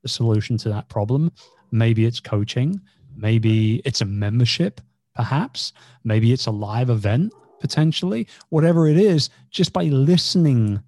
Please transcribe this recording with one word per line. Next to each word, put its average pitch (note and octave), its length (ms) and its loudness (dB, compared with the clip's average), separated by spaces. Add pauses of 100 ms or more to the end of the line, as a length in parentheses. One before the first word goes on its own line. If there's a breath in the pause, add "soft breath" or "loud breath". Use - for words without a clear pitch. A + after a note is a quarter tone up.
the B2+ 80 -12
solution A2 480 -2
to A2 120 -6
that G2+ 180 -8
problem. C3 440 -2 (400 soft breath)
Maybe A2+ 340 4
it's A#2+ 160 -4
coaching, B2 580 -2 (360 soft breath)
maybe A2 680 2
it's - 180 -4
a A2 40 -2
membership, G#2+ 760 -2 (360)
perhaps, C3+ 580 -6 (320 soft breath)
maybe A2+ 260 2
it's B2+ 140 -2
a A2+ 60 -4
live G#2+ 380 -4
event, A2+ 440 0 (260)
potentially, F3 680 -2 (220 loud breath)
whatever E3 380 4
it D3+ 100 4
is, F3+ 320 4 (200 soft breath)
just - 220 -2
by F3+ 140 -2
listening C#3 1040 2